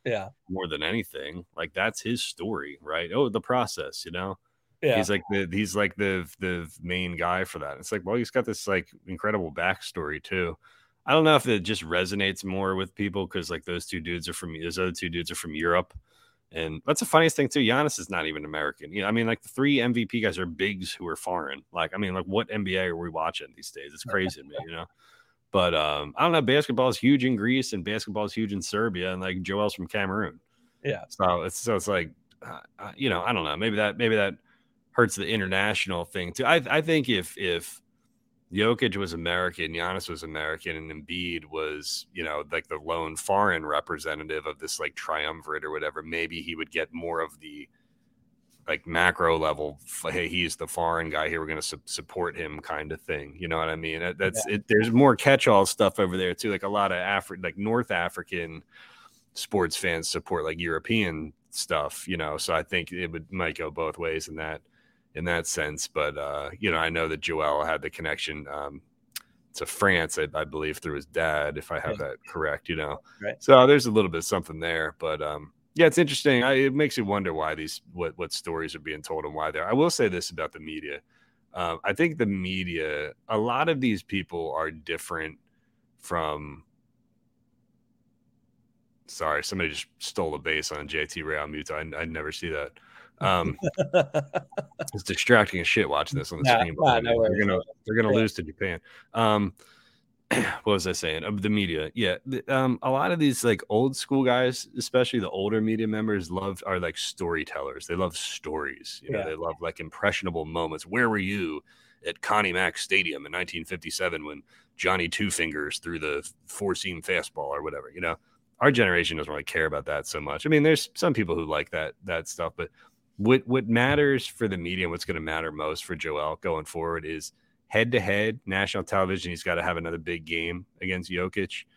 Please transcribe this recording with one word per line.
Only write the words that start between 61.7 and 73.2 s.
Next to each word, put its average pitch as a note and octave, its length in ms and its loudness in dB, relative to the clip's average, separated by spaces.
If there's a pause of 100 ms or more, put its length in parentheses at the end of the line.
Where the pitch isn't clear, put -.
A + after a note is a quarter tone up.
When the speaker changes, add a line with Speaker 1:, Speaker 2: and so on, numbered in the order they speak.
Speaker 2:
you F2 100 -2
know? D2+ 200 -2
So E2+ 160 -2
I D#2 100 2
think E2+ 280 -2
it F2+ 160 -6
would, E2 240 -10
might F2 260 -2
go D#2 140 -6
both D#2 260 -4
ways D#2+ 300 -4
in D#2+ 80 -12
that, D#2 260 -8 (540)
in E2+ 100 -6
that E2+ 220 0
sense. D2+ 400 -4
But, D2 300 -2
uh, C#2+ 320 -6 (100)
you G#2 100 0
know, E2 80 2
I D#2+ 120 2
know E2 180 0
that D#2 140 -2
Joel D2+ 420 0
had D#2 180 0
the D#2 80 -6
connection, D2+ 600 -6
um, C#2+ 320 -8 (720)
to - 120 -6
France, F2 540 2
I, D#2 140 0
I D#2 100 -2
believe, D#2 360 -4
through D2+ 160 -4
his C#2+ 100 -8
dad, D2+ 520 0
if C#2+ 140 -10
I D#2 80 -2
have D#2 200 -4
Speaker 1:
Yeah. D2 100 -4
Speaker 2:
that B1+ 80 -10 (100)
correct, D2+ 400 -4
you D#2+ 80 -2
know? D2+ 220 -4 (240)